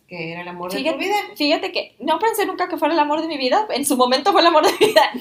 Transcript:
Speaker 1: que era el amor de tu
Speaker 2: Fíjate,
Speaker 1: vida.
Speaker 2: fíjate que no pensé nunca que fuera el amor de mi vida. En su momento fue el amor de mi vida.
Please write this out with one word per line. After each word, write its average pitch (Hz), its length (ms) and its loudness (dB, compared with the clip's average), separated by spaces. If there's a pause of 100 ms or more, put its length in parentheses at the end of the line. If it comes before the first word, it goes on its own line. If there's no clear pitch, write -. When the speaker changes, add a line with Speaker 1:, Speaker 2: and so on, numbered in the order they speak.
Speaker 1:
que 165 260 -10
era 175 100 -12
el 175 60 -14
amor 180 220 -10
de 196 60 -6
tu 269 60 -6
Speaker 2:
Fíjate, 311 160 -2
Speaker 1:
vida. 381 160 -2 (200)
Speaker 2:
fíjate 330 380 -2
que - 280 -8
no 302 180 0
pensé 427 260 0
nunca 359 240 -4
que 339 80 -8
fuera 302 160 0
el 320 80 2
amor 294 220 0
de 311 60 -6
mi 302 100 -6
vida. 285 320 0
En 277 160 -2
su 277 100 0
momento 262 360 2
fue 330 100 4
el 339 60 6
amor 311 180 4
de - 120 4
mi 427 100 4
vida. - 120 4 (200)